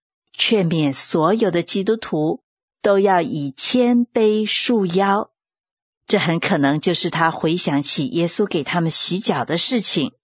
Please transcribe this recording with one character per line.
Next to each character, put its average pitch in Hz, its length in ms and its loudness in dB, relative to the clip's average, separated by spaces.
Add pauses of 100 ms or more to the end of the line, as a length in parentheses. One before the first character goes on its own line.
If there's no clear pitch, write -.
(340)
劝 196 360 0
勉 156 260 0
所 165 380 0
有 220 180 0
的 170 100 0
基 196 220 -4
督 214 120 0
徒 170 480 -4 (380)
都 202 160 2
要 196 240 4
以 143 300 -4
谦 240 560 2
卑 214 400 2
束 214 400 0
腰， 196 440 0 (760)
这 214 100 2
很 165 220 0
可 180 180 0
能 143 220 2
就 175 160 0
是 170 160 0
他 165 180 2
回 160 280 -2
想 147 260 -2
起 143 240 -4
耶 170 200 -2
稣 202 200 -2
给 160 160 -4
他 175 180 -2
们 165 80 0
洗 165 300 -2
脚 147 260 -2
的 156 140 -2
事 226 220 0
情。 - 320 -2 (100)